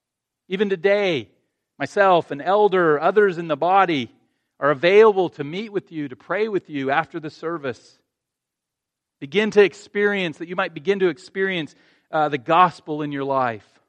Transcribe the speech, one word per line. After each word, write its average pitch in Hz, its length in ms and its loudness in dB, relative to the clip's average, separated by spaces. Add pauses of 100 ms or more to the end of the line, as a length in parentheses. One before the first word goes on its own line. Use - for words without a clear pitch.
(480)
Even 190 200 -2
today, 190 600 -2 (480)
myself, 180 540 2
an 143 100 -8
elder, 180 600 2
others 190 360 2
in 170 120 -8
the 151 80 -2
body 170 560 0 (480)
are 139 100 2
available 190 600 4
to - 120 -12
meet 190 300 -10
with 190 180 -8
you, 156 160 -8
to 123 80 -16
pray 202 320 -6
with 196 240 -6
you 135 220 -6
after 160 260 -4
the 156 100 -12
service. 147 720 -10 (1200)
Begin 190 320 -2
to 208 100 8
experience, 202 760 -2
that 170 100 -12
you 180 60 -12
might 180 200 -4
begin 180 260 -2
to 185 80 2
experience, 180 680 -6 (380)
uh, 156 160 0
the 147 100 -4
gospel 160 640 0
in 147 80 -8
your 139 140 -6
life. 127 420 -4 (220)